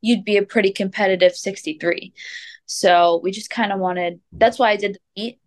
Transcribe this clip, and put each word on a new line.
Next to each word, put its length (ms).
you'd 220
be 120
a 100
pretty 260
competitive 640
sixty-three." 760
So 560
we 100
just 180
kinda 260
wanted, 440
that's 200
why 140
I 40
did 180
the 60
meet, 240